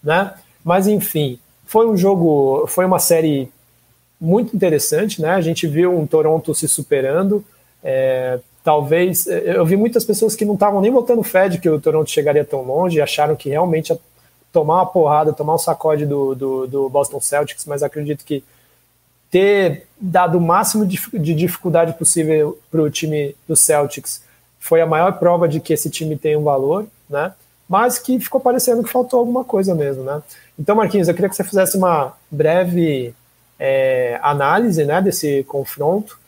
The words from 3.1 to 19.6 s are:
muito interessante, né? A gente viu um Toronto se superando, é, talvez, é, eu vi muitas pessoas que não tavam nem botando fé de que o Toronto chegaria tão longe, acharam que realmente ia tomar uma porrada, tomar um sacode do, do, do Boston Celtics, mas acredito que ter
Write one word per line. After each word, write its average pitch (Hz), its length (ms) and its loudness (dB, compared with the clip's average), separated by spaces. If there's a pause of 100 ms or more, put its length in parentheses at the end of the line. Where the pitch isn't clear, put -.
muito 208 340 0
interessante, 170 680 0
né? 156 100 0
A 185 100 2
gente 165 260 -2
viu 175 300 2
um 151 100 -2
Toronto 156 480 0
se 160 100 -4
superando, 156 800 0 (400)
é, 131 560 -2 (240)
talvez, 160 640 0
é, 175 300 -2
eu 175 80 2
vi 175 100 2
muitas 226 300 0
pessoas 214 280 0
que 214 120 -4
não 208 100 -2
tavam 202 240 2
nem 220 140 2
botando 240 300 2
fé 190 260 2
de 170 100 -2
que 175 100 0
o 151 80 2
Toronto 151 320 0
chegaria 147 360 2
tão 139 160 -6
longe, 156 400 0
acharam 147 340 0
que - 140 -10
realmente 160 400 0
ia - 100 -2 (520)
tomar 156 240 2
uma 180 100 4
porrada, 151 480 2
tomar 156 220 -2
um - 20 0
sacode 156 480 -2
do, 139 280 -2
do, 131 320 -4
do 135 240 -4
Boston 139 300 -2
Celtics, - 460 -4
mas 143 180 -6
acredito 147 400 -6
que 139 180 -6 (880)
ter 190 560 2 (140)